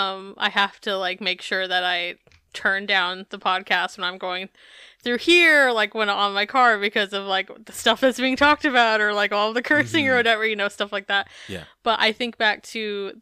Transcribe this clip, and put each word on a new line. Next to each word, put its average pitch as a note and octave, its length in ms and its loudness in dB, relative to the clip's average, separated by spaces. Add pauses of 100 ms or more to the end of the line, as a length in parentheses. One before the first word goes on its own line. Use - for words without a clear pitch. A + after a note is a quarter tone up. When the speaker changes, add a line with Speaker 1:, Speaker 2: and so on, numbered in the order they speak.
(140)
Speaker 1:
um, F#3+ 240 -14
I G#3 100 0
have G3+ 320 0
to, G3+ 160 -4
like, F#3 240 -4
make F#3 220 -4
sure F#3+ 260 -4
that F3+ 160 -2
I F3 300 -4 (400)
turn G3 320 -2
down F#3 420 -2
the G3+ 100 -12
podcast F#3 600 -2
when F#3+ 60 -8
I'm F3+ 120 -4
going F#3 320 -8 (540)
through A#3+ 160 -2
here, D#4+ 540 6
like, G#3 220 -2
when G#3+ 140 -2
on G3+ 240 0
my G3+ 140 -2
car A#3+ 320 4
because G3+ 340 -2
of, G3 140 -6
like, F#3+ 220 -2 (180)
the - 60 -20
stuff - 280 0
that's C4 180 2
being C4 160 0
talked D4 300 4
about A#3 380 4
or, G#3 100 0
like, G#3 180 0
all G#3 220 0
the A#3 100 -2
cursing D4 460 0
or C4 40 2
Speaker 2:
Mm-hmm. B3+ 40 2
Speaker 1:
whatever, A#3 300 2
you G#3+ 100 -2
know, G3+ 120 -2
stuff G#3 220 -6
like G3 180 -6
that." G3 200 -2 (200)
Speaker 2:
Yeah. - 160 -10 (200)
Speaker 1:
But A3+ 160 0
I A3 120 2
think A#3 260 -8
back G#3 300 0
to G#3 540 -8